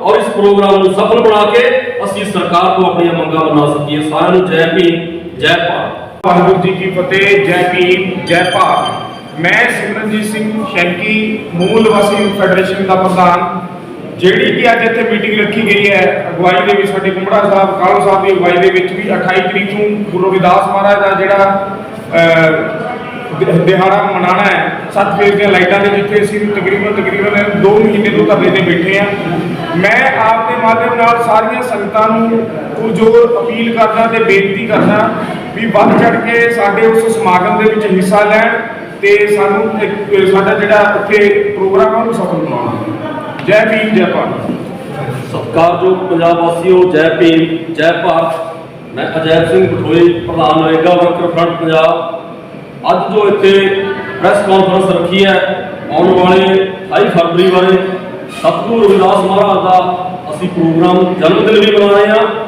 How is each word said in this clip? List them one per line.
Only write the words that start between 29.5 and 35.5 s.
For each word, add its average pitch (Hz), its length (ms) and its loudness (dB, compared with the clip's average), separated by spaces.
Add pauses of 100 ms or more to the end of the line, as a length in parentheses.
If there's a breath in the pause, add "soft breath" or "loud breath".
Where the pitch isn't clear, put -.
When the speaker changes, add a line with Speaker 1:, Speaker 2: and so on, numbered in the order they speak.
Speaker 2:
ਮੈਂ 214 420 0
ਆਪ 226 320 0
ਦੇ - 140 -2
ਮਾਧਿਅਮ 226 320 0
ਨਾਲ 233 280 2
ਸਾਰੀਆਂ 220 380 0
ਸੰਗਤਾਂ 220 480 -2
ਨੂੰ 226 360 0 (300)
ਪੁਰਜ਼ੋਰ 226 680 2
ਅਪੀਲ 226 340 -2
ਕਰਦਾ 226 280 2
ਤੇ 226 180 0
ਬੇਨਤੀ 196 440 0
ਕਰਦਾ 214 420 2 (460 loud breath)